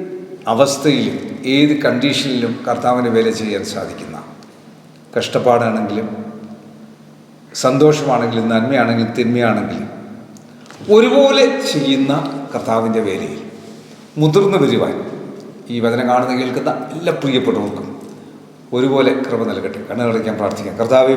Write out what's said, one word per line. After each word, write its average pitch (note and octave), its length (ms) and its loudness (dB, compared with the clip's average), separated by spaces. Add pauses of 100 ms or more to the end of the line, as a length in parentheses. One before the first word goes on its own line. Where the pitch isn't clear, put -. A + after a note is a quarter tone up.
(520)
അവസ്ഥയിലും B2+ 640 2 (380)
ഏത് D3 180 4 (120)
കണ്ടീഷനിലും B2 680 0 (140)
കർത്താവിൻ്റെ B2 500 0
വേല A2+ 120 4 (120)
ചെയ്യാൻ G2+ 320 -4
സാധിക്കുന്ന, F2 440 -10 (1000)
കഷ്ടപ്പാടാണെങ്കിലും A2 920 0 (1500)
സന്തോഷമാണെങ്കിലും B2+ 880 4
നന്മയാണെങ്കിലും A#2 680 2
തിന്മയാണെങ്കിലും A#2 720 0 (1040)
ഒരുപോലെ B3+ 500 6 (280)
ചെയ്യുന്ന C3+ 400 2 (400)
കർത്താവിൻ്റെ A2+ 560 0
വേലയിൽ F#2 320 -6 (800)
മുതിർന്നു F#3+ 420 4
വരുവാൻ A#2 320 2 (800)
ഈ A#2+ 120 -4
വചനം A#2+ 260 0
കാണുന്ന, B2+ 300 2
കേൾക്കുന്ന B2+ 320 -2 (220)
എല്ലാ E3 260 -2
പ്രിയപ്പെട്ടവർക്കും B2 680 -2 (880)
ഒരുപോലെ C3+ 340 4 (160)
കൃപ A#2 140 -2 (100)
നൽകട്ടെ. F#2+ 380 -6
കണ്ണുകളടയ്ക്കാൻ A2+ 520 0
പ്രാർത്ഥിക്കാം. G2 400 -4
കർത്താവേ, C3 360 4